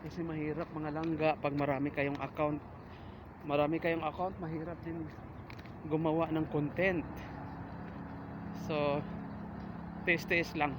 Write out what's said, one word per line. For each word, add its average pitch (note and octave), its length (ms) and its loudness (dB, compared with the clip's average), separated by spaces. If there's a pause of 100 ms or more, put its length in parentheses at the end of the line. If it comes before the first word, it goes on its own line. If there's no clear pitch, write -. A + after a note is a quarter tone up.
Kasi E3+ 160 -4
mahirap D#3 480 -2
mga D3+ 240 -2
langga D#3 360 4 (120)
pag C#3+ 160 2
marami C#3 320 4
kayong C#3+ 320 2
account. D3+ 400 0 (880)
Marami D3 320 4
kayong E3 240 2
account, F#3 320 -2
mahirap D#3+ 480 -4
din E3 160 -4 (880)
gumawa D#3+ 400 4
ng D#3 240 4
content. D#3+ 480 4 (1700)
So, C#3+ 320 4 (1040)
tiis-tiis E3+ 480 4
lang. D3 240 4